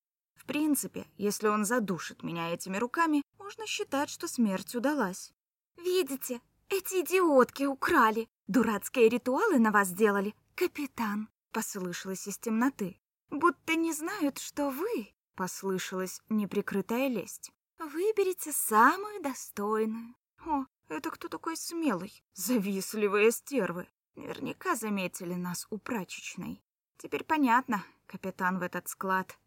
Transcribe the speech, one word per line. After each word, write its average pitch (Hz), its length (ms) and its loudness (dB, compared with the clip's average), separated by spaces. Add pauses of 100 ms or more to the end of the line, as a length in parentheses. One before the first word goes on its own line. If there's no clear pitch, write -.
(440)
В - 20 -12
принципе, 285 600 -2 (100)
если 202 320 0
он 214 160 2
задушит 196 580 -2
меня 165 300 -4
этими 190 240 -6
руками, 294 460 0 (160)
можно 415 280 -12
считать, 294 440 -2
что - 180 -8
смерть 196 460 0
удалась. 240 580 -2 (460)
«Видите, 277 640 -2 (260)
эти 381 320 0
идиотки 294 640 6
украли. 240 640 2 (180)
Дурацкие 220 600 4
ритуалы 269 500 4
на 220 120 6
вас 202 200 4
делали, 202 440 2 (200)
капитан», 220 760 -2 (200)
послышалось 190 800 -6
из 202 80 -8
темноты. 226 640 -2 (300)
«Будто 320 440 0
не 330 200 2
знают, 320 420 -2
что - 320 -4
вы», 294 460 -4 (200)
послышалась 185 920 -6
неприкрытая 214 800 0
лесть. - 420 -6 (280)
«Выберите 359 760 0
самую 359 680 4
достойную». 220 920 -4 (300)
О, 285 220 -2 (220)
это - 220 -6
кто - 180 -12
такой 330 280 -6
смелый? 240 640 -4 (120)
Завистливые 202 960 2
стервы. 196 580 -2 (260)
Наверняка - 640 -6
заметили 196 580 -4
нас 180 360 -6
у 214 80 -8
прачечной. - 840 -8 (360)
Теперь - 260 -6
понятно, 254 580 2 (240)
капитан 185 520 -4
в 175 40 -2
этот 180 260 -6
склад 190 580 -4